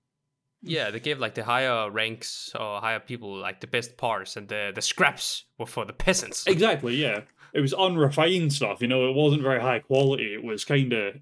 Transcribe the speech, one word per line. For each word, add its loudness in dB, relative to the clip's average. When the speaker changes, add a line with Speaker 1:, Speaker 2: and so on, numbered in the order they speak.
Speaker 1:
yeah, -2
they -6
gave, -4
like, -4
the -4
higher 0
ranks -6
or -6
higher -2
people, -10
like, -8
the -14
best -4
parts, -4
and -12
the, -4
the -6
scraps -2
were -8
for -6
the -14
peasants. 0
Speaker 2:
Exactly, 2
yeah. 0
It 2
was 2
unrefined 4
stuff, -2
you 0
know, 4
it 0
wasn't 4
very 2
high 2
quality. 2
It -10
was -4
kinda, 2